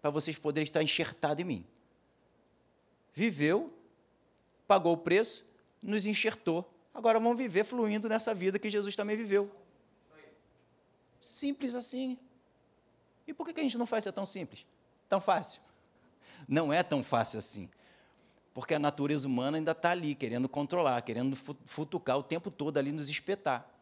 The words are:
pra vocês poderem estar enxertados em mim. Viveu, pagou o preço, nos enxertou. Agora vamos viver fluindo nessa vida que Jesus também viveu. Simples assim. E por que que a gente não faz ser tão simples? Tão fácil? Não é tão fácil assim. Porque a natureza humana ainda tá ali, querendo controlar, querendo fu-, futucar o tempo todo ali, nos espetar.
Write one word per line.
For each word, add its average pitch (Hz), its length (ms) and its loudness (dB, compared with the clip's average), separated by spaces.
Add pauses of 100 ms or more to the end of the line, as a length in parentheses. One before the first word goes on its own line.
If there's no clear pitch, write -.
pra 151 80 2
vocês 151 280 -2
poderem 151 260 0
estar 151 180 0
enxertados 151 600 0
em 180 60 -4
mim. 101 180 -4 (1500)
Viveu, 185 600 0 (960)
pagou 175 260 6
o 165 40 2
preço, 185 520 0 (320)
nos 202 240 -2
enxertou. 180 640 0 (240)
Agora 226 260 4
vamos 233 180 2
viver 214 260 0
fluindo 214 460 0
nessa 220 240 2
vida 190 240 0
que 214 120 -2
Jesus 208 260 -2
também 208 200 -2
viveu. 202 360 0 (1700)
Simples 277 540 -4
assim. 254 420 -4 (1080)
E 311 60 -10
por 294 120 -8
que 330 80 -10
que 320 60 -6
a 311 40 0
gente 233 140 0
não 240 80 0
faz 220 180 0
ser 196 80 -2
tão 196 140 -4
simples? - 400 -10 (440)
Tão 196 100 4
fácil? - 420 0 (840)
Não 147 240 2
é 175 120 4
tão 151 180 0
fácil 113 380 2
assim. 98 300 -4 (840)
Porque 127 200 -4
a 151 60 2
natureza 143 480 0
humana 131 300 0
ainda 160 180 0
tá 170 140 0
ali, 165 260 0
querendo 123 320 -2
controlar, 143 540 0
querendo 123 340 -2
fu-, 135 300 -12
futucar 151 520 -2
o 143 60 -2
tempo 170 260 -6
todo 147 280 -4
ali, 139 140 0
nos 147 180 -6
espetar. 147 600 -4 (120)